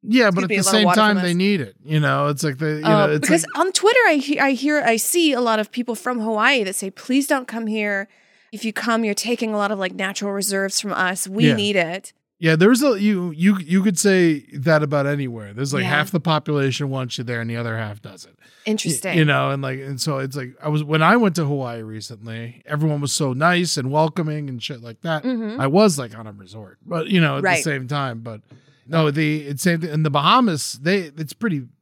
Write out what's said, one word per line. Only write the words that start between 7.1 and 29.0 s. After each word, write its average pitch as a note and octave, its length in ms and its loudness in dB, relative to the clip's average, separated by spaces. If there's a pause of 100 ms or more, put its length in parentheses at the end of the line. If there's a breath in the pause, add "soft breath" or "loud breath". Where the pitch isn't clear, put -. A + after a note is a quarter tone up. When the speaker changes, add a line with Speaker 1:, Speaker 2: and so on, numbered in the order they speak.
Speaker 2:
don't C4 220 0
come A3+ 180 -8
here. G#3 420 -4 (440 soft breath)
If G#3+ 140 -12
you A3 80 -4
come, A3+ 300 0
you're G#3 120 0
taking A3+ 380 -4
a G#3 40 -2
lot G3+ 140 0
of, G3+ 80 -4
like, F#3 160 -4
natural G3 380 -4
reserves G3 460 -2
from G3+ 140 -6
us. F#3 340 -2
We G#3 200 2
Speaker 1:
Yeah. A#3 80 6
Speaker 2:
need G#3 200 0
it." F3 380 -2 (260)
Speaker 1:
Yeah, D#3+ 160 4
there's A3 260 6
a, C4 180 2
you, G3 320 0
you, F#3 280 2
you F3+ 240 2
could G3 160 2
say F3+ 540 4
that D3+ 280 2
about D3 240 0
anywhere. B2 480 -6
There's, C3 220 -4
like, - 80 0
Speaker 2:
Yeah. - 60 -2
Speaker 1:
half D3 200 0
the F3+ 100 0
population C#3+ 680 -2
wants C3 300 -6
you C3 40 -8
there A#2+ 160 -6
and A#2 80 -6
the A#2 80 -6
other A#2 220 -6
half G#2+ 240 -8
doesn't. - 380 -20
Y-, - 60 -20 (200 soft breath)
Speaker 2:
Interesting. F#3+ 500 -2
Speaker 1:
you D#3+ 100 6
know, C#3 260 0
and, C#3 100 -4
like, C3 180 -6
and C3+ 220 -10
so D3 160 -2
it's C3+ 180 -6
like, B2+ 240 -10
I - 100 -8
was, D3+ 140 0
when D#3 200 0
I F#3 140 6
went G#3 180 2
to E3 100 0
Hawaii B2+ 380 -4
recently, A2+ 840 -12
everyone D3+ 340 -2
was C#3+ 120 -4
so C3+ 220 -2
nice F3 440 0
and C3 140 -4
welcoming D3+ 580 -2
and B2 120 -10
shit B2 200 -12
like A#2 200 -18
that. D#3+ 220 -4
Speaker 2:
Mm-hmm. A3+ 380 -4
Speaker 1:
I C3+ 60 0
was, E3+ 320 4
like, A2+ 180 -12
on A2+ 80 -16
a A2 60 -14
resort, G2+ 520 -20
but, D#3+ 280 -6
you F#3 100 4
know, C#3+ 160 2
at C#3 60 -2
Speaker 2:
Right. F3+ 140 2
Speaker 1:
the D3+ 120 0
same C3+ 180 -4
time, C3 340 -6
but A2+ 200 -14 (460 soft breath)
no, D#3 240 2